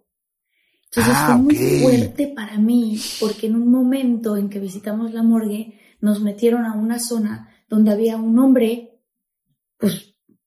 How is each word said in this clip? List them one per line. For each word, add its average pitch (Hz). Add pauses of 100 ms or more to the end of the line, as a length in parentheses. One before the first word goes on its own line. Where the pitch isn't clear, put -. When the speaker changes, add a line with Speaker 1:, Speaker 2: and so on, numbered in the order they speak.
(880)
Speaker 1:
Entonces, 240
Speaker 2:
Ah, 294
Speaker 1:
fue 247
muy 294
Speaker 2:
ok. -
Speaker 1:
fuerte 254
para 214
mí, 220 (200)
porque 214
en 220
un 240
momento 247
en 202
que 202
visitamos 208
la 226
morgue, 226 (220)
nos 208
metieron 233
a 220
una 226
zona 214 (200)
donde 214
había 220
un 226
hombre, 240 (800)
pues, - (320)